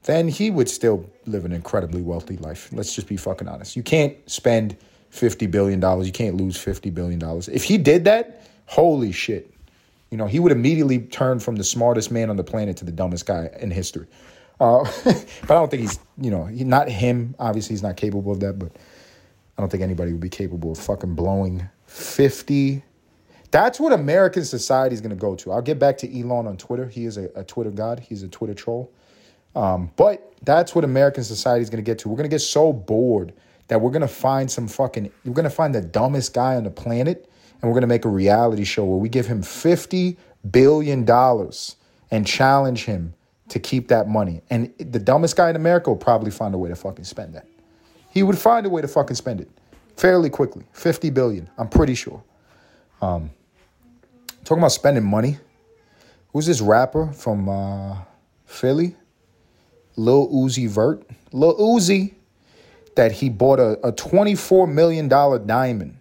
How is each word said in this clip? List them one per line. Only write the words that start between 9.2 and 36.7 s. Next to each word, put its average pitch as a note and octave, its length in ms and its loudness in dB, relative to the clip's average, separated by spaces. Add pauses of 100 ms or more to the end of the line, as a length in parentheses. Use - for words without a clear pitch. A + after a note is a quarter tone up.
You A2+ 60 -10
know, A2 100 -4
he G#2+ 120 -2
would E3+ 140 6
immediately C3 480 2
turn B2+ 400 -2
from A#2 160 -6
the G2 80 -4
smartest A#2 480 0
man A2+ 180 -2
on G#2 60 -4
the F#2 80 -4
planet G#2 320 -6
to - 80 -16
the F2 80 -10
dumbest F2 340 -4
guy E2 320 -4
in F#2 140 -6
history. - 340 -8 (540)
Uh, B2+ 240 6 (120)
<laughs> - 80 -14
but - 460 0
I D3+ 40 8
don't D#3+ 140 4
think C3 140 -4
he's, G2+ 160 -6 (180)
you C3 140 -4
know, F2 140 -2
he, A2+ 180 -8
not C3 260 2
him. A#2+ 520 -2
Obviously, A2 340 -4
he's G2 80 -6
not G2 140 -4
capable G2+ 340 -4
of G2 100 -4
that, G2 180 -4
but F2+ 120 -10 (840)
I G#2 60 -6
don't F#2+ 60 -4
think F#2 140 -4
anybody F2 300 -4
would E2 80 -6
be F2+ 80 -8
capable E2+ 440 -8
of D#2+ 60 -10
fucking F#2 360 -6
blowing F#2 540 -4 (180)
fifty. C#3 1000 -2 (680)
That's A3 300 2
what D#4 120 4
American F3 520 2
society C3 500 0
is G#2+ 60 -8
gonna G#2+ 160 -8
go G2 180 -2
to. F#2 160 -12
I'll A2+ 120 -2
get D3 180 -2
back C#3 180 2
to - 220 -10
Elon A#2+ 260 -4
on G2 100 -8
Twitter. B2 300 -8
He A#2 180 -10
is A2 120 -8
a, F#2+ 180 -10
a G2 80 -12
Twitter A2 300 -8
god. A2+ 260 -6
He's A2 240 -14
a F#2 60 -12
Twitter G#2 260 -8
troll. A#2+ 380 -10 (640)
Um, F#2 400 -2
but G3 460 2
that's E3 320 2
what E3 100 2
American C3+ 400 2
society A#2 380 -2
is A2 80 -6
gonna A2 120 -6
get A2 180 -4
to. - 80 -10
We're A2+ 100 -4
gonna D3 100 -4
get D3 120 0
so D3+ 320 2
bored A2 600 0 (360)
that A2+ 120 2
we're B2 100 2
gonna C#3+ 160 0
find C3+ 440 -2
some A#2 180 -6
fucking, A#2+ 420 -4 (140)
we're B2 80 -6
gonna D#3 180 0
find D3 240 0
the A2+ 60 0
dumbest A#2+ 540 -2
guy B2+ 220 0
on A#2 80 -2
the G2 60 -6